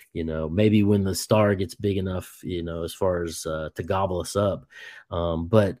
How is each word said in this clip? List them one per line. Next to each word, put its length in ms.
You 120
know, 220
maybe 360
when 200
the 120
star 400
gets 180
big 240
enough, 460
you 180
know, 220
as 100
far 300
as, 240
uh, 260
to 80
gobble 400
us 140
up." 320
Um, 380
but 340